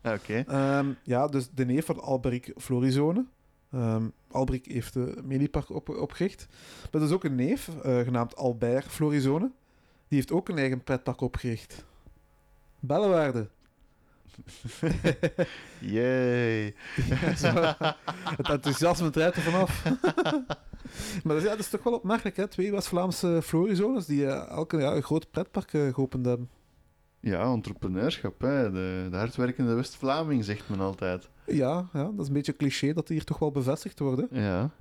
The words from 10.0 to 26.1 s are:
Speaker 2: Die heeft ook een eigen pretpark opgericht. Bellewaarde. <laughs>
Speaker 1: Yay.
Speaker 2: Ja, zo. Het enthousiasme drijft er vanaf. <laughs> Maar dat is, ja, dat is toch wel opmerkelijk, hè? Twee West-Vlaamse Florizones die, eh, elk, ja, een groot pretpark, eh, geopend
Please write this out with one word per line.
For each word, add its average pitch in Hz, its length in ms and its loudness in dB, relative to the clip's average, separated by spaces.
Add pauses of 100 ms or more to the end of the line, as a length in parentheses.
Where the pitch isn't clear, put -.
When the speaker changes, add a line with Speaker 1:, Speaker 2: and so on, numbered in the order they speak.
Speaker 2:
Die 143 140 4
heeft 123 100 -4
ook 175 180 0
een 175 80 -2
eigen 131 260 0
pretpark 127 380 -2
opgericht. - 640 -6 (920)
Bellewaarde. 147 720 4 (840)
<laughs> - 340 -16 (1080)
Speaker 1:
Yay. 117 960 2 (360)
Speaker 2:
Ja, 147 260 2
zo. 170 180 2 (840)
Het 143 140 -2
enthousiasme 151 600 2
drijft 156 260 2
er 175 80 0
vanaf. 175 400 2
<laughs> - 1400 -2
Maar 156 120 2
dat - 20 4
is, 156 60 2
ja, 208 60 4
dat 214 100 -2
is 202 100 -4
toch - 140 -4
wel 240 100 2
opmerkelijk, 220 440 -2
hè? 196 100 0
Twee 202 240 -2
West-Vlaamse 180 720 2
Florizones 196 640 2
die, 143 220 2
eh, - 220 -2
elk, 160 220 -4
ja, 147 240 2
een 139 80 0
groot - 280 -2
pretpark, - 420 -4
eh, 143 200 2
geopend 131 320 -2